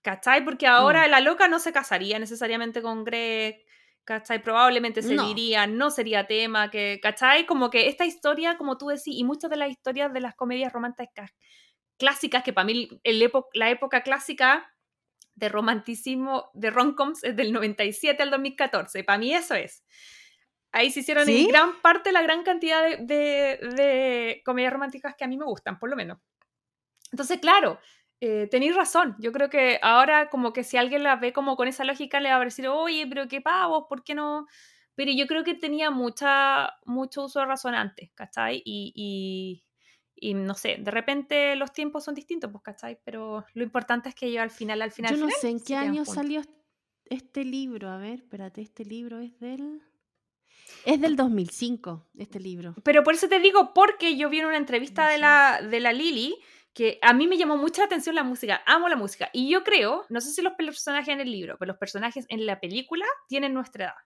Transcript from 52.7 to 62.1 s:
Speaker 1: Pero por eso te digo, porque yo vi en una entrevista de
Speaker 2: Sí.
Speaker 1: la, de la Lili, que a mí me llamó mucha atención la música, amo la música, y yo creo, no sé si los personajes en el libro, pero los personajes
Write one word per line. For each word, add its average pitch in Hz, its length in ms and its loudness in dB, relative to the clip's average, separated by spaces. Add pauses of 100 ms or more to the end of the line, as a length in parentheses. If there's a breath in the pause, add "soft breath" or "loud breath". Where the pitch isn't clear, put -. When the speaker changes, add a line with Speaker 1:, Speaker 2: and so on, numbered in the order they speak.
Speaker 1:
Pero 294 220 8
por 311 100 4
eso 330 140 -2
te 381 100 4
digo, 381 360 6
porque 349 420 6
yo 294 120 -2
vi 302 120 0
en 320 60 -2
una 311 100 0
entrevista 269 520 0
de 302 60 4
Speaker 2:
Sí. 294 60 0
Speaker 1:
la, 294 420 8
de 214 160 -2
la 240 140 2
Lili, 285 440 -2 (380 soft breath)
que 226 280 0
a 233 100 10
mí 269 140 4
me 370 100 2
llamó 302 200 2
mucha 330 280 0
atención 339 300 -2
la 320 80 0
música, 247 420 -4
amo 330 240 4
la 330 60 2
música, 208 380 -6
y 254 180 -2
yo 359 140 2
creo, 330 460 2
no 233 100 -4
sé 262 100 -8
si 339 120 -4
los 359 100 -2
personajes 294 560 -6
en 277 120 -4
el 254 120 -6
libro, 185 260 -10
pero 185 140 -8
los 190 60 -12
personajes 233 500 -8